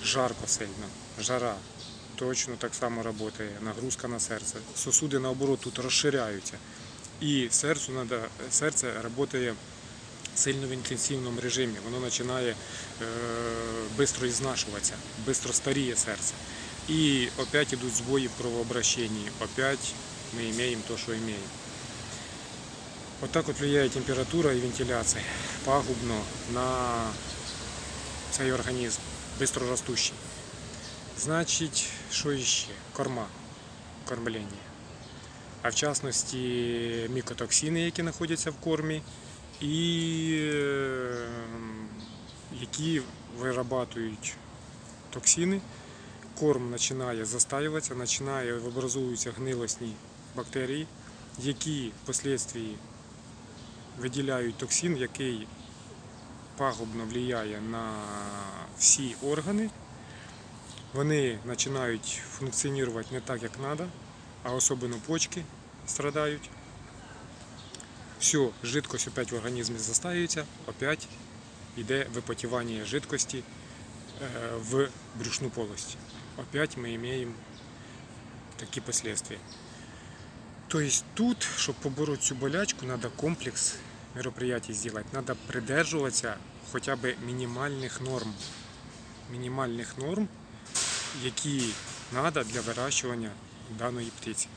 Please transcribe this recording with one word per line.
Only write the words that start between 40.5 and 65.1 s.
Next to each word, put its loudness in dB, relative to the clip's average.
які 2
вирабатують 0
токсини. 6
Корм 6
починає 0
застаюватися, 2
починає 0
образовуватися 0
гнилосні -2
бактерії, -2
які 0
впоследствії 0
виділяють 0
токсин, 2
який -2
пагубно 0
впливає 0
на -2
всі 6
органи. 2
Вони 4
починають 0
функціонувати 0
не -2
так, -2
як -4
треба, -2
а 0
особливо 2
почки 2